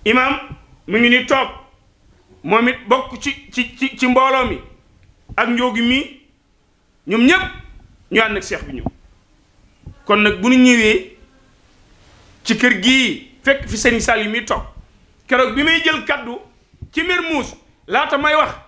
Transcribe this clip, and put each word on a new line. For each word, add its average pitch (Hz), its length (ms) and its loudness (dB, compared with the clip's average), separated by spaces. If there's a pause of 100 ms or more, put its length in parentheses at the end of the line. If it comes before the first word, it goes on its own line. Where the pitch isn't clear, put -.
Imaam 262 340 0 (480)
mu 190 100 -2
ngi 240 120 4
ni 247 160 2
toog, 269 240 0 (920)
moom 220 260 2
it - 180 -8
bokk 247 320 -2
ci, - 320 -10
ci, - 260 -6
ci, 269 200 -4
ci 254 100 0
mbooloo 262 420 2
mi, 151 100 -8 (800)
ak 226 100 0
Njoogi 226 340 -2
mi, 254 400 -2 (880)
ñoom 226 180 2
ñépp 359 160 4 (720)
ñu 190 100 2
ànd 214 160 -2
ak 185 60 -8
Cheikh - 220 -8
bi 143 80 -14
ñëw. 117 120 -12 (1200)
Kon 202 160 2
nag 208 200 0
bu 233 80 0
ñu 254 80 6
ñëwee 240 600 4 (1300)
ci 220 140 0
kër 233 260 2
gii, 247 480 0 (120)
fekk 277 260 0
fi 220 80 -6
Sëñ 233 240 2
Saliou 220 280 0
mi 226 140 -4
toog, 170 200 -4 (640)
keroog 247 280 0
bi 285 80 0
may 320 200 2
jël 311 220 -2
kaddu 240 300 -4 (560)
ci 320 120 -4
Mermoz, 339 520 -4 (320)
laata 277 300 -2
may 302 180 0
wax 302 160 0 (160)